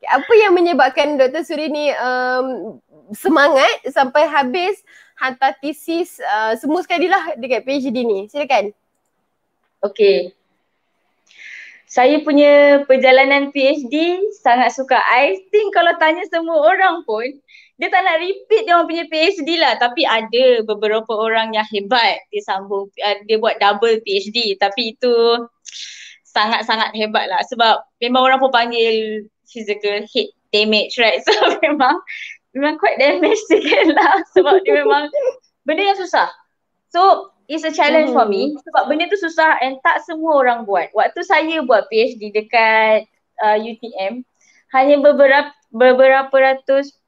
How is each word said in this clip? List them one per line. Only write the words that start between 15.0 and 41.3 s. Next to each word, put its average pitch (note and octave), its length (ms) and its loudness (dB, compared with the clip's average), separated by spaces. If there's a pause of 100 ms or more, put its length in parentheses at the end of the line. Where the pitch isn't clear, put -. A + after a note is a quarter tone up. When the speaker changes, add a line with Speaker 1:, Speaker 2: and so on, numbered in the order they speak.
Speaker 2:
I C#4+ 400 0
think G#4 240 0
kalau E4+ 240 4
tanya D#4+ 320 0
semua E4 400 0
orang F#4 320 0
pun, A3 240 -6 (500)
dia D#4 140 -6
tak F#4+ 160 2
nak E4 160 0
repeat G4+ 420 -2
dia E4+ 140 2
orang E4 100 0
punya E4 220 -6
P D#4+ 40 -8 (120)
H G4 180 -2
D E4 160 -4
lah. B3+ 160 2
Tapi A#3+ 320 -2
ada A3+ 560 2
beberapa G#3+ 480 -4
orang A3+ 400 -2
yang G#3+ 160 -2
hebat, G#3 540 -2 (100)
dia G3+ 80 -6
sambung, G3 480 -8 (140)
uh, G3+ 140 -2 (120)
dia A3 80 0
buat A3 240 -2
double A3 400 2
P G3 220 -4
H G#3 100 -12
D. A3 240 -4
Tapi A3 400 -4
itu B3 180 -2 (1120)
sangat-sangat A3 720 -4
hebat G#3+ 320 -4
lah. F3+ 160 -4
Sebab A3+ 400 0 (160)
memang B3 240 0
orang C4 160 2
pun C4+ 80 2
panggil A3+ 760 -2 (180)
physical G#3 640 -8
head A#3 200 -4 (200)
damage, G#3+ 480 -2
right? A3 260 0
<laughs> - 60 -4
So G#4 60 4 (260)
memang, D4 400 0 (560)
memang D4+ 240 -4
quite - 160 0
damage D#4+ 400 2 (140)
sikit E4 420 2
lah. E4 400 2
Sebab F#4 320 4
dia G4+ 160 2
memang D4+ 320 0 (560)
benda G4 240 0
yang G4 80 -2
susah. D#4 320 -2 (560)
So F#4 400 2 (240)
it's D#4 160 -4
a D#4 60 -6
challenge D4+ 420 2
for B3 80 4
me. A#3 300 -2
Speaker 1:
Hmm. - 100 -18
Speaker 2:
Sebab C#4 240 -2
benda D#4 240 -2
tu G4+ 80 -2
susah D#4+ 400 0
and C4+ 240 -4
tak D#4 240 0
semua D#4+ 320 0
orang A#3+ 240 0
buat. F#3 320 -2
Waktu - 240 -2
saya D#4+ 400 -2